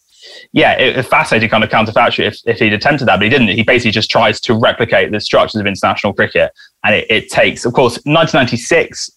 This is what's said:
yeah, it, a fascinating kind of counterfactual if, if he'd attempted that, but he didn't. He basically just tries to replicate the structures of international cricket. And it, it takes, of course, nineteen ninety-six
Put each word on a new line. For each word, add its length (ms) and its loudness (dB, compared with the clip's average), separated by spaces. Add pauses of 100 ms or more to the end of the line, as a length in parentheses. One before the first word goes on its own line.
(520)
yeah, 200 4
it, 260 0
a 40 0
fascinating 460 0
kind 160 2
of 60 -2
counterfactual 560 0
if, 180 -8
if 140 -2
he'd 160 2
attempted 320 0
that, 100 2
but 60 0
he 80 2
didn't. 180 2
He 140 -2
basically 280 2
just 200 -2
tries 320 0
to 120 0
replicate 560 0
the 100 -4
structures 380 0
of 80 -2
international 460 -2
cricket. 400 0 (320)
And 100 2
it, 160 -2
it 180 -2
takes, 360 0
of 80 -2
course, 340 0
nineteen 320 2
ninety-six 800 -2